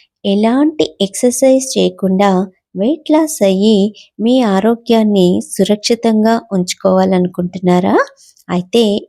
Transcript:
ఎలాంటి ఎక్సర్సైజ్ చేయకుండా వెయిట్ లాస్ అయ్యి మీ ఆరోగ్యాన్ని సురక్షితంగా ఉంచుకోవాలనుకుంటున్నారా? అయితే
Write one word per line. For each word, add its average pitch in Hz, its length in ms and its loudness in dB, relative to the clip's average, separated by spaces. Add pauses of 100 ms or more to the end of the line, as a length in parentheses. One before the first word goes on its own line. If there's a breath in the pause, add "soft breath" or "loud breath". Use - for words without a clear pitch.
(240 soft breath)
ఎలాంటి 233 760 0
ఎక్సర్సైజ్ 262 800 0
చేయకుండా 190 520 0 (460 soft breath)
వెయిట్ 254 360 -4
లాస్ 302 320 0
అయ్యి 196 320 2 (440 loud breath)
మీ 247 200 2
ఆరోగ్యాన్ని 208 1000 0 (120)
సురక్షితంగా 220 880 0 (120)
ఉంచుకోవాలనుకుంటున్నారా? 185 1400 0 (540 soft breath)
అయితే 180 320 -2 (260)